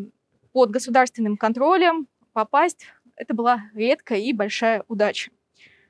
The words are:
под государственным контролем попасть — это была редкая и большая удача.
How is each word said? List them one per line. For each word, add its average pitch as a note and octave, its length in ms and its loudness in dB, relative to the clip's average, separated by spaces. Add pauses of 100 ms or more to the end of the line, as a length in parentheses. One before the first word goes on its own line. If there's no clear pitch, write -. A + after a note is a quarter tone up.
(520)
под B3 200 2
государственным A#3 640 0
контролем D#4+ 720 2 (260)
попасть — C#4 540 0 (280)
это - 180 -8
была A3+ 420 0
редкая A3+ 440 -2
и A#3+ 140 -2
большая G#3+ 540 -2
удача. G#3 440 -4 (580)